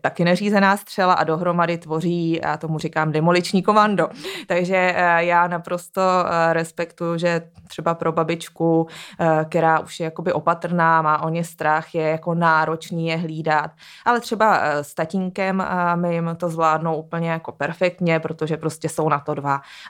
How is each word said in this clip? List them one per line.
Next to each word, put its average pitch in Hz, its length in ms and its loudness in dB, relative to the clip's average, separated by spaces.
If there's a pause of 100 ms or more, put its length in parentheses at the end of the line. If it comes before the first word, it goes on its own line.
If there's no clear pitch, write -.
taky 160 240 -2
neřízená 196 520 2
střela 185 360 0
a 156 100 2
dohromady 170 540 0
tvoří, 165 640 -2
já 151 140 -2
tomu 156 220 -6
říkám, 156 320 -2
demoliční 175 520 2
komando. 208 460 4 (380)
Takže, 180 480 2
eh, 175 300 4
já 175 220 4
naprosto, 175 540 -6
eh, 175 520 2
respektuju, 170 640 -4
že 170 240 0 (260)
třeba 165 280 -2
pro 160 160 -2
babičku, 165 760 0 (320)
eh, 160 300 2
která 160 300 2
už - 200 -10
je 170 40 -4
jakoby 160 300 -4
opatrná, 170 680 2
má 151 220 2
o 160 60 -2
ně 170 140 -4
strach, 156 520 -2
je 160 80 0
jako 160 300 -2
náročný 165 760 0
je 160 100 -2
hlídat. 156 540 -2 (340)
Ale 240 140 2
třeba, 214 420 2
eh, 147 220 0
s - 100 -14
tatínkem, 190 680 -4
eh, 175 340 0
my 175 180 0
jim 170 240 -2
to 175 120 -4
zvládnou 160 460 0
úplně 165 360 -4
jako 165 200 -6
perfektně, 165 680 0
protože 156 380 -4
prostě 156 320 -6
jsou 156 200 0
na 143 100 0
to 151 140 -6
dva. 139 280 -2 (280)